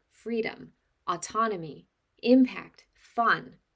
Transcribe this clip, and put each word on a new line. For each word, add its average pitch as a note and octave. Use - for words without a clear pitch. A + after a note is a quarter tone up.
freedom, -
autonomy, F3+
impact, A#3+
fun, -